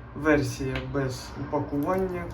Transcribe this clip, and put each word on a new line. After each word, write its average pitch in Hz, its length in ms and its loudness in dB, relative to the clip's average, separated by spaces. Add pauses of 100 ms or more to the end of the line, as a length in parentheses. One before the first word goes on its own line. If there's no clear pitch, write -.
(140)
Версія 139 600 2 (160)
без 131 360 -2 (120)
упакування, 170 920 0